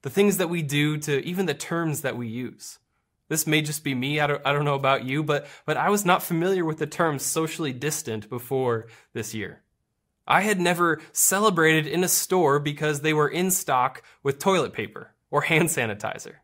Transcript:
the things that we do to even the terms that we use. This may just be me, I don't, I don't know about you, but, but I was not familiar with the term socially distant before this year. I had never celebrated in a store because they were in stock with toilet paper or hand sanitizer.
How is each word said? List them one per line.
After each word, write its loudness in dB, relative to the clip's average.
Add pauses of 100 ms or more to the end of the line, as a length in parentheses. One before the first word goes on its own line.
the -8
things 4
that 0
we -2
do 2
to -2
even -2
the 0
terms -2
that -4
we -6
use. -10 (480)
This -2
may 2
just -6
be -2
me, -2
I 2
don't, -2
I 2
don't 2
know 2
about 0
you, -2
but, -2 (180)
but 0
I 0
was 2
not 4
familiar 0
with -2
the -2
term -2
socially -4
distant -6
before -2 (260)
this -8
year. -8 (640)
I 4
had 0
never 2 (120)
celebrated 4
in 0
a -2
store 2
because -2
they 0
were 2
in 0
stock 0 (200)
with -2
toilet 2
paper -10 (160)
or 2
hand 2
sanitizer. -4